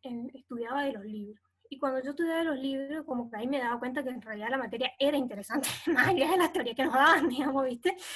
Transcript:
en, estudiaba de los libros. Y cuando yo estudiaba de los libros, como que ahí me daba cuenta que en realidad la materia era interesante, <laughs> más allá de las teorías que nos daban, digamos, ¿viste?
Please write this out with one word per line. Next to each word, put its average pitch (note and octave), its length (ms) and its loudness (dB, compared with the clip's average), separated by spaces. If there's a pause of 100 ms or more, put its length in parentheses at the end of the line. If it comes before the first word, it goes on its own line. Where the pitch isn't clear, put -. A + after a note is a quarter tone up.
en, A#3+ 300 -8
estudiaba B3+ 500 -4
de C#4 100 0
los G3+ 120 -10
libros. G#3+ 360 -10 (280)
Y C4+ 100 -14
cuando C4 240 0
yo C#4 80 -4
estudiaba E4 280 0
de E4 60 2
los C#4+ 140 0
libros, C#4 460 -4
como A#3+ 240 -4
que G#3+ 80 -10
ahí A#3 100 -4
me C#4 120 0
daba A#3+ 200 -2
cuenta B3+ 240 -4
que B3+ 80 -6
en A#3 100 -8
realidad A3 300 -8
la C4+ 60 2
materia B3+ 420 -4
era C#4+ 180 4
interesante, A3+ 500 -2 (100)
<laughs> - 100 -10
más C4+ 220 4
allá C4 220 4
de F#4+ 60 4
las E4 160 4
teorías A#3+ 220 -2
que C4 100 2
nos C#4 80 0
daban, D4+ 340 6
digamos, C4+ 380 0
¿viste? B3+ 320 0 (180)